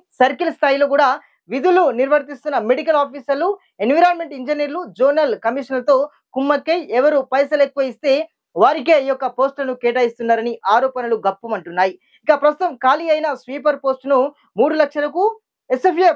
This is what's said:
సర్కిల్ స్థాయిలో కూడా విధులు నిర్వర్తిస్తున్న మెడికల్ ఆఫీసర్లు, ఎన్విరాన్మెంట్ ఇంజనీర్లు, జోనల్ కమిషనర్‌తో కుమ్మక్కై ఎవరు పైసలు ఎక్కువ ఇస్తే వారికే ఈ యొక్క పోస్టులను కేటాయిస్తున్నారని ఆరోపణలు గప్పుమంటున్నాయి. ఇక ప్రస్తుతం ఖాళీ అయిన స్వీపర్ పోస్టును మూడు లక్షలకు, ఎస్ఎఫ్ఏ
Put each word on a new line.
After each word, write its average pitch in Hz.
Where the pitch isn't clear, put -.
సర్కిల్ 294
స్థాయిలో 277
కూడా 285
విధులు 349
నిర్వర్తిస్తున్న 277
మెడికల్ 302
ఆఫీసర్లు, 277
ఎన్విరాన్మెంట్ 330
ఇంజనీర్లు, 294
జోనల్ 277
కమిషనర్‌తో 254
కుమ్మక్కై 285
ఎవరు 294
పైసలు 285
ఎక్కువ 269
ఇస్తే 277
వారికే 302
ఈ -
యొక్క 262
పోస్టులను 269
కేటాయిస్తున్నారని 233
ఆరోపణలు 247
గప్పుమంటున్నాయి. 190
ఇక 302
ప్రస్తుతం 302
ఖాళీ 311
అయిన 311
స్వీపర్ 277
పోస్టును 262
మూడు 311
లక్షలకు, 294
ఎస్ఎఫ్ఏ 339